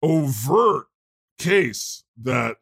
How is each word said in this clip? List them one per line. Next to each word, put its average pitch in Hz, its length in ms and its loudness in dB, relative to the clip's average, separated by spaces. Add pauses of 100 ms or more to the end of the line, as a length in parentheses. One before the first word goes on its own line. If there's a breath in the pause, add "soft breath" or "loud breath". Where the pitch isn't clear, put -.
overt 156 840 2 (520)
case 170 640 -2 (180)
that 117 400 -2